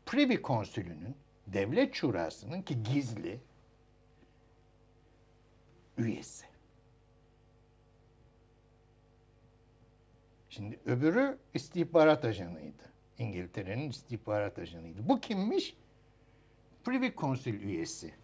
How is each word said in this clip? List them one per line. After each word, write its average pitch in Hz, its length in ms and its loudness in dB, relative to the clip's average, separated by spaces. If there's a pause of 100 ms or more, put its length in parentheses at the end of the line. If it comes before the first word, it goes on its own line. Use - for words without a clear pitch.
Privy 254 360 4
Council'ünün, 98 760 -2 (320)
Devlet 117 480 2
Şurası'nın 107 680 -2
ki 131 220 -4
gizli 113 560 -2 (2500)
üyesi. 95 480 -4 (4000)
Şimdi 107 300 -8
öbürü 175 520 4 (160)
istihbarat 156 720 6
ajanıydı. 85 580 -4 (340)
İngiltere'nin 101 720 -4
istihbarat 104 680 -4
ajanıydı. 85 500 -6
Bu 233 120 6
kimmiş? 226 540 -2 (1080)
Privy 254 340 0
Council 127 440 -2
üyesi. 82 520 -6 (100)